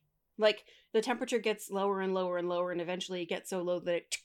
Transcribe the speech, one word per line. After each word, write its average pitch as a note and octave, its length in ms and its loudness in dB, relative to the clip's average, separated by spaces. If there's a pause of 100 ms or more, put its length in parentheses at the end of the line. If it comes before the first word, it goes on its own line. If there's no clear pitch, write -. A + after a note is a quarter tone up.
(380)
Like, G#3+ 260 4 (300)
the A3 80 4
temperature B3 360 0
gets G#3 320 -2
lower G3 300 0
and F#3+ 140 0
lower F3+ 240 0
and F3 100 0
lower, F3 240 0
and F3 80 -2
eventually F3+ 400 -4
it E3+ 80 -6
gets - 220 -6
so F#3+ 100 -2
low F3 200 0
that E3+ 140 0
it - 300 -4